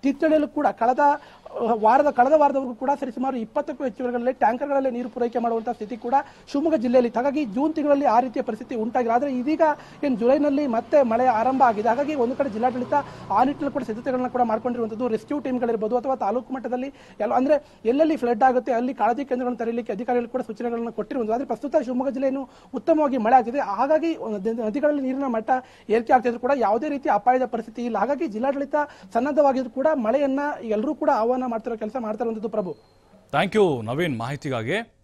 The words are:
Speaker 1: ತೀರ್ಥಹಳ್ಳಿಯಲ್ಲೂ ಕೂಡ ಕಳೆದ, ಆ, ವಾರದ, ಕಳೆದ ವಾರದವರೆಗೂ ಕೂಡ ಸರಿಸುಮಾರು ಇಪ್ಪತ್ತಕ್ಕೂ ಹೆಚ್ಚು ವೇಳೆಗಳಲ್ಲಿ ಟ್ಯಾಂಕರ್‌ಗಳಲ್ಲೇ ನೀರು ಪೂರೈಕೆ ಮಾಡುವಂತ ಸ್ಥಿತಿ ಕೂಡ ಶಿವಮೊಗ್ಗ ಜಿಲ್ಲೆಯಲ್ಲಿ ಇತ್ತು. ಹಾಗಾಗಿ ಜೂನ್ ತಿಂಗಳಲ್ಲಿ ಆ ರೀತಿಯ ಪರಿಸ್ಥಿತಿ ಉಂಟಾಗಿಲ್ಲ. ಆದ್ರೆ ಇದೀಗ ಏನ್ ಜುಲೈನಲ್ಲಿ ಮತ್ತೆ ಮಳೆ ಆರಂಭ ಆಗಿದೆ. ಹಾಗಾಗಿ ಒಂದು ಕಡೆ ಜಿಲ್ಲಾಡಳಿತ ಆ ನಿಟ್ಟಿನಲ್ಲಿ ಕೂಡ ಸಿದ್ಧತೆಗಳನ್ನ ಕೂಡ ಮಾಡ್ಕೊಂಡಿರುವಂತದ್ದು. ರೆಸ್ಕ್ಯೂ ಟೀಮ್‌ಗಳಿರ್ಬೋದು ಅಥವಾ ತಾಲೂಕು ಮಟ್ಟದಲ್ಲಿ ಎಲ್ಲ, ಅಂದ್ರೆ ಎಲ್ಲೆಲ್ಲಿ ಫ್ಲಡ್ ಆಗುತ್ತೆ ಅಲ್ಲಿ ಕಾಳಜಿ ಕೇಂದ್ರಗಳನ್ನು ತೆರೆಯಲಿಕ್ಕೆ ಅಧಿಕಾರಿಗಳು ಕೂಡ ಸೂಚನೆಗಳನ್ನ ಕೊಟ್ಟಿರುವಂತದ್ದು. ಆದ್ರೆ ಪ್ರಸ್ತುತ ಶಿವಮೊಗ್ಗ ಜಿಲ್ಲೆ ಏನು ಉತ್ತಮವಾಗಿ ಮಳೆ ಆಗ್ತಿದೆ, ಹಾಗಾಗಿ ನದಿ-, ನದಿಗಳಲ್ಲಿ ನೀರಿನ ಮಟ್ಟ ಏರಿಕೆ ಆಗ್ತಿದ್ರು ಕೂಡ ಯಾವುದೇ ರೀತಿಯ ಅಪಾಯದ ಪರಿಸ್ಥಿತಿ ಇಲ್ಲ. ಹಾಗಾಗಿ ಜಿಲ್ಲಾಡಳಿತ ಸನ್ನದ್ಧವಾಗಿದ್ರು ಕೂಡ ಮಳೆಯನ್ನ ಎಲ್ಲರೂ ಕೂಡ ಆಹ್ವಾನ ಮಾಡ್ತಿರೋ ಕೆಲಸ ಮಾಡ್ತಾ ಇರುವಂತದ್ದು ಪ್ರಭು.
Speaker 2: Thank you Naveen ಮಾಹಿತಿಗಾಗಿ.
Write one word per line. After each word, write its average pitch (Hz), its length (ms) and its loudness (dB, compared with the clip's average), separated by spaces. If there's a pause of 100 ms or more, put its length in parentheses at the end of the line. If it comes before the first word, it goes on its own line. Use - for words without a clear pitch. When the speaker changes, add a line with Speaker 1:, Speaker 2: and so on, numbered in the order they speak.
Speaker 1:
ತೀರ್ಥಹಳ್ಳಿಯಲ್ಲೂ 294 460 2
ಕೂಡ 294 200 -2
ಕಳೆದ, 233 320 0
ಆ, 285 720 0
ವಾರದ, 233 360 4
ಕಳೆದ 262 260 4
ವಾರದವರೆಗೂ 269 400 2
ಕೂಡ 254 140 -4 (100)
ಸರಿಸುಮಾರು 262 380 -4
ಇಪ್ಪತ್ತಕ್ಕೂ 277 460 -6
ಹೆಚ್ಚು 254 200 -6
ವೇಳೆಗಳಲ್ಲಿ 240 300 -2
ಟ್ಯಾಂಕರ್‌ಗಳಲ್ಲೇ 269 580 0
ನೀರು 240 160 -6
ಪೂರೈಕೆ 240 320 -4
ಮಾಡುವಂತ 233 300 -2
ಸ್ಥಿತಿ 233 280 -8
ಕೂಡ 233 160 -6 (380)
ಶಿವಮೊಗ್ಗ 311 260 0
ಜಿಲ್ಲೆಯಲ್ಲಿ 240 300 4
ಇತ್ತು. 220 120 -2
ಹಾಗಾಗಿ 277 260 0
ಜೂನ್ 262 280 -2
ತಿಂಗಳಲ್ಲಿ 285 320 2
ಆ 233 140 6
ರೀತಿಯ 254 220 -2
ಪರಿಸ್ಥಿತಿ 247 340 -6
ಉಂಟಾಗಿಲ್ಲ. 233 400 0
ಆದ್ರೆ 254 220 0
ಇದೀಗ 294 240 0 (420)
ಏನ್ 269 140 0
ಜುಲೈನಲ್ಲಿ 277 500 2
ಮತ್ತೆ 240 340 2
ಮಳೆ 240 240 2
ಆರಂಭ 247 380 4
ಆಗಿದೆ. 226 260 2
ಹಾಗಾಗಿ 277 260 0
ಒಂದು 247 200 0
ಕಡೆ 277 140 -2
ಜಿಲ್ಲಾಡಳಿತ 240 440 -2 (360)
ಆ 208 140 4
ನಿಟ್ಟಿನಲ್ಲಿ 277 300 -2
ಕೂಡ 277 100 -4
ಸಿದ್ಧತೆಗಳನ್ನ 254 440 -4
ಕೂಡ 247 140 0
ಮಾಡ್ಕೊಂಡಿರುವಂತದ್ದು. 226 680 -2
ರೆಸ್ಕ್ಯೂ 220 320 -4
ಟೀಮ್‌ಗಳಿರ್ಬೋದು 233 580 -2
ಅಥವಾ 262 180 -2
ತಾಲೂಕು 233 380 -4
ಮಟ್ಟದಲ್ಲಿ 254 400 -6 (260)
ಎಲ್ಲ, 208 140 -2
ಅಂದ್ರೆ 277 340 2 (180)
ಎಲ್ಲೆಲ್ಲಿ 294 320 4
ಫ್ಲಡ್ 240 260 0
ಆಗುತ್ತೆ 254 280 4
ಅಲ್ಲಿ 247 220 0
ಕಾಳಜಿ 233 320 0
ಕೇಂದ್ರಗಳನ್ನು 247 320 -4
ತೆರೆಯಲಿಕ್ಕೆ 233 360 -4
ಅಧಿಕಾರಿಗಳು 240 360 -2
ಕೂಡ 247 120 -4
ಸೂಚನೆಗಳನ್ನ 233 480 -6
ಕೊಟ್ಟಿರುವಂತದ್ದು. 220 440 -4
ಆದ್ರೆ 262 140 -4
ಪ್ರಸ್ತುತ 254 280 -4 (100)
ಶಿವಮೊಗ್ಗ 254 260 -2
ಜಿಲ್ಲೆ 262 160 -2
ಏನು 269 220 -4 (240)
ಉತ್ತಮವಾಗಿ 294 440 2
ಮಳೆ 233 180 4
ಆಗ್ತಿದೆ, 240 240 4
ಹಾಗಾಗಿ 269 560 0
ನದಿ-, 220 460 -4
ನದಿಗಳಲ್ಲಿ 277 400 0
ನೀರಿನ 269 260 -2
ಮಟ್ಟ 226 240 -2 (380)
ಏರಿಕೆ 226 240 2
ಆಗ್ತಿದ್ರು 240 260 2
ಕೂಡ 247 160 0
ಯಾವುದೇ 233 340 0
ರೀತಿಯ 285 220 -2
ಅಪಾಯದ 254 340 2
ಪರಿಸ್ಥಿತಿ 240 400 -6
ಇಲ್ಲ. 226 120 -2
ಹಾಗಾಗಿ 262 300 0
ಜಿಲ್ಲಾಡಳಿತ 262 480 -4 (380)
ಸನ್ನದ್ಧವಾಗಿದ್ರು 262 560 2
ಕೂಡ 269 240 -2
ಮಳೆಯನ್ನ 269 460 0 (220)
ಎಲ್ಲರೂ 220 340 -2
ಕೂಡ 302 180 -2
ಆಹ್ವಾನ 247 340 0
ಮಾಡ್ತಿರೋ 226 300 -6
ಕೆಲಸ 214 220 -8
ಮಾಡ್ತಾ 214 240 -6
ಇರುವಂತದ್ದು 226 260 -6
ಪ್ರಭು. 190 480 -8 (360)
Speaker 2:
Thank 185 280 2
you 139 240 2
Naveen 139 320 -2
ಮಾಹಿತಿಗಾಗಿ. 135 760 -6 (100)